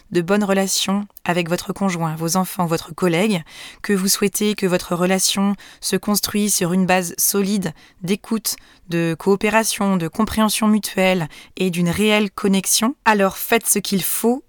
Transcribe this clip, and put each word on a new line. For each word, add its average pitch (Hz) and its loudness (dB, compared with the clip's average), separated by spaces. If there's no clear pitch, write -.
de 175 0
bonnes 202 0
relations 196 0
avec 175 0
votre 180 -4
conjoint, 170 -2
vos 165 -2
enfants, 180 -2
votre 160 -4
collègue, 180 0
que 208 0
vous 190 0
souhaitez 208 0
que 190 0
votre 175 0
relation 190 2
se - -2
construise 208 0
sur 175 0
une 185 2
base 180 0
solide 202 0
d'écoute, 208 -4
de 165 0
coopération, 202 0
de 165 -2
compréhension 214 0
mutuelle 185 2
et 185 0
d'une 175 0
réelle 208 2
connexion, 202 0
alors 196 2
faites - 0
ce - 0
qu'il 190 -2
faut 240 0